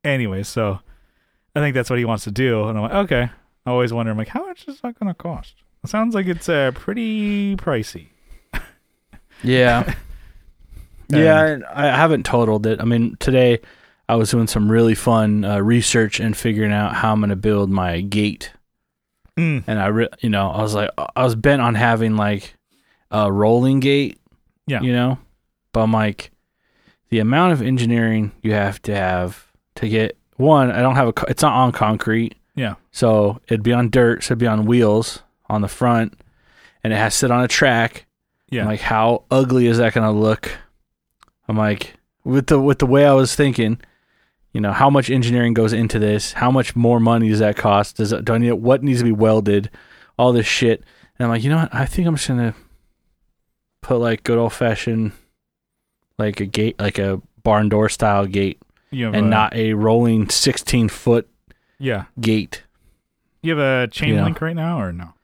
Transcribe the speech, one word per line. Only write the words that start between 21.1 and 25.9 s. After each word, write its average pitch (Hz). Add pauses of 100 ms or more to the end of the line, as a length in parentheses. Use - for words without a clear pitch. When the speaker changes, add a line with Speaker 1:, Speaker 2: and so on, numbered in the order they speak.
Speaker 2:
I 127
was 120
bent 135
on 117
having, 113
like, 104 (540)
a 104
rolling 120
gate, 139 (460)
Speaker 1:
Yeah. 131
Speaker 2:
you 127
know? 123 (560)
But 113
I'm 113